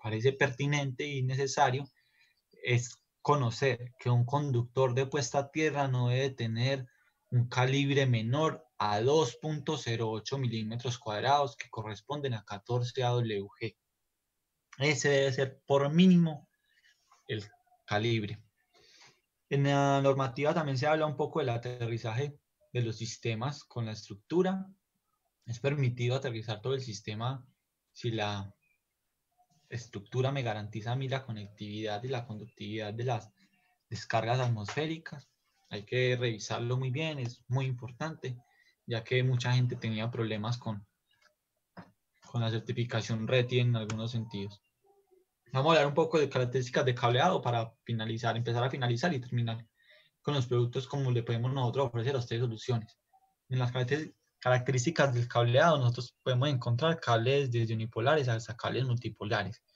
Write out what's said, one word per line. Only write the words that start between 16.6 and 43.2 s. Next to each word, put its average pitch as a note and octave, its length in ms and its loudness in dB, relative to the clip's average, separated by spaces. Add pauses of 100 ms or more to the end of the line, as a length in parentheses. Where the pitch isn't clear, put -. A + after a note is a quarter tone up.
el G#2+ 180 -6 (400)
calibre. G#2+ 560 -2 (1080)
En C#3 160 2
la C#3 380 4
normativa C3+ 520 2
también D3 240 0
se D3 80 0
habla D#3 200 2
un D3 100 -4
poco D3+ 240 -2
del C#3 80 0
aterrizaje A#2+ 920 -4 (340)
de B2 100 0
los A2 140 -4
sistemas A#2+ 680 -6
con A#2 220 -6
la A2 60 -6
estructura. F3+ 760 -2 (760)
Es A#2 120 -8
permitido B2+ 560 0
aterrizar A2+ 460 -4
todo C3 140 -2
el C3 60 -2
sistema A#2 640 -8 (480)
si A#2+ 200 -6
la G#2 420 -4 (1120)
estructura B2 600 -4
me C#3 120 -4
garantiza G#2+ 500 -6
a B2+ 40 -2
mí C3+ 120 -4
la C3 160 -4
conectividad G#2 800 -8
y B2+ 40 -6
la B2 160 -6
conductividad G#2+ 720 -10
de A#2 100 -6
las A#2+ 280 -4 (560)
descargas A2+ 500 -2
atmosféricas. C3+ 920 -4 (420)
Hay G#2 140 -10
que B2 320 2
revisarlo A#2+ 600 -2
muy C3 140 -2
bien, D#3 280 -4
es A#2+ 300 -8
muy C3+ 160 0
importante, C3 720 -6 (480)
ya A#2 160 -4
que B2+ 220 2
mucha B2 280 2
gente B2 220 2
tenía A2 340 -4
problemas A2+ 500 -2
con, G#2+ 280 -8 (1400)
con A#2+ 120 -2
la A2+ 80 -2
certificación A2+ 760 -4